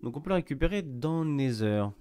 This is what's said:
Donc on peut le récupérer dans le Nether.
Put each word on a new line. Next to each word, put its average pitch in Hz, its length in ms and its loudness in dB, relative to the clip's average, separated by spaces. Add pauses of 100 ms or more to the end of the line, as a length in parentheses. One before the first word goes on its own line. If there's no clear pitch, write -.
Donc 120 140 -6
on 147 40 -10
peut 185 100 -4
le 190 40 2
récupérer 165 460 0
dans 160 420 -2
le 156 60 0
Nether. 110 580 2 (140)